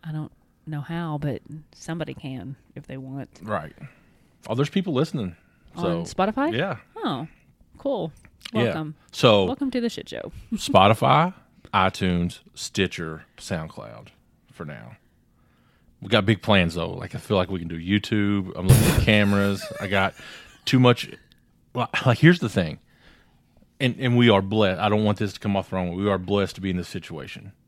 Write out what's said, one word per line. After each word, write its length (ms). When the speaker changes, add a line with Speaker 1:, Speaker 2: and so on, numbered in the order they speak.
Speaker 1:
I 80
don't 180
know 160
how, 360
but 240
somebody 400
can 420
if 100
they 100
want. 460
Speaker 2:
Right. 300
Oh, 80
there's 160
people 220
listening. 440
Speaker 1:
On 320
Speaker 2:
So, 80
Speaker 1:
Spotify? 420
Speaker 2:
Yeah. 200
Speaker 1:
Oh, 300
cool. 340
Speaker 2:
Yeah. 120
Speaker 1:
Welcome. 300
Speaker 2:
So 360
Speaker 1:
Welcome 260
to 80
the 80
shit 200
show. 220
<laughs> 120
Speaker 2:
Spotify, 800
iTunes, 680
Stitcher, 680
SoundCloud 720
for 120
now. 320
We 80
got 160
big 160
plans, 340
though. 180
Like, 240
I 20
feel 180
like 140
we 80
can 100
do 120
YouTube. 760
I'm 120
looking 240
at 100
cameras. 640
I 80
got 260
too 140
much. 320
Li-, 120
like, 120
here's 220
the 80
thing. 300
And, 200
and 160
we 140
are 120
blessed. 380
I 80
don't 160
want 140
this 160
to 60
come 160
off 140
the 60
wrong 140
way. 120
We 80
are 80
blessed 380
to 40
be 100
in 60
this 120
situation 640